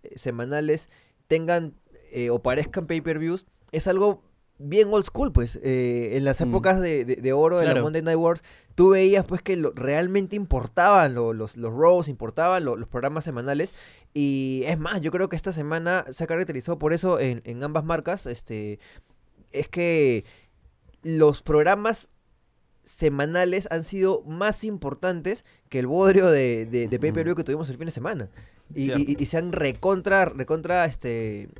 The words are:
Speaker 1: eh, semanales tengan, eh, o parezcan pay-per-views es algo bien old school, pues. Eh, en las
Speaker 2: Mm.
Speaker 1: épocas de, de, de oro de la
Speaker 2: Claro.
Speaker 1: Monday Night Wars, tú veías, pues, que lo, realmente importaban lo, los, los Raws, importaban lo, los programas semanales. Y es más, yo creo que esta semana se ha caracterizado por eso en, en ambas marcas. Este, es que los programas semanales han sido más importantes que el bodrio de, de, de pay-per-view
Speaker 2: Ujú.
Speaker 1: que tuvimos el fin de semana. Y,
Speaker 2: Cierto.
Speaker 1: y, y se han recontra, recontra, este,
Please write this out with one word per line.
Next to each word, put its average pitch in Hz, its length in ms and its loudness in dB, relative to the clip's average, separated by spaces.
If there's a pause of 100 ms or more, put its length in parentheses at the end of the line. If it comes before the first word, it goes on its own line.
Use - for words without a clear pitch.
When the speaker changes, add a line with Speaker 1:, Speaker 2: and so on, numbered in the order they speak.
Speaker 1:
eh, - 140 -18
semanales 143 720 -4 (380)
tengan, 165 460 0 (380)
eh, 123 180 -4
o 120 100 2
parezcan 147 480 -2
pay-per-views 165 580 -4 (280)
es 156 140 -2
algo 196 360 2 (340)
bien 180 340 2
old 208 140 2
school, 156 280 -4
pues. 117 280 0
Eh, 123 520 0
en 135 100 0
las 139 160 0
Speaker 2:
Mm. 123 100 0
Speaker 1:
épocas 185 300 2
de, 160 240 0
de, 123 140 -2
de 131 160 0
oro 165 240 4
de 165 80 4
la 160 60 2
Speaker 2:
Claro. 123 140 2
Speaker 1:
Monday 160 160 -2
Night 165 160 0
Wars, 170 240 0 (340)
tú 185 140 8
veías, 190 360 6
pues, 180 160 -4
que 185 160 -2
lo, 151 140 0
realmente 180 680 -2
importaban 170 760 4
lo, 117 200 0
los, 107 240 -8
los 113 160 -6
Raws, 165 340 6
importaban 160 560 0
lo, 120 140 -2
los 113 100 -10
programas 143 380 -4
semanales. 139 480 -4 (400)
Y 135 520 -2
es 160 140 -2
más, 175 220 -4
yo 151 100 -4
creo 185 180 -2
que 175 60 -6
esta 185 180 -6
semana 165 580 -2
se 165 120 -8
ha 160 40 -6
caracterizado 165 520 -4
por 151 140 -4
eso 175 260 0
en, 123 260 -2
en 120 180 -10
ambas 151 200 -4
marcas. 165 420 -4
Este, 107 540 -10 (720)
es 143 160 -4
que 160 580 2 (800)
los 156 380 4
programas 196 680 0 (720)
semanales 170 880 0
han 165 120 -4
sido 190 400 0
más 196 400 -4
importantes 180 840 -6 (240)
que 135 100 -2
el 123 80 0
bodrio 185 440 6
de, 120 340 2
de, 120 220 -2
de 123 120 -2
pay-per-view 165 340 0
Speaker 2:
Ujú. - 40 -2
Speaker 1:
que 156 60 -4
tuvimos 151 260 -4
el 123 80 -10
fin 160 80 -10
de 165 60 -8
semana. 127 380 -8 (440)
Y, 139 120 -4
Speaker 2:
Cierto. 139 200 0
Speaker 1:
y, 143 140 -2
y 143 60 -2
se 165 120 -4
han 170 140 -2
recontra, 185 720 0
recontra, 165 600 -2
este, 113 640 -6 (100)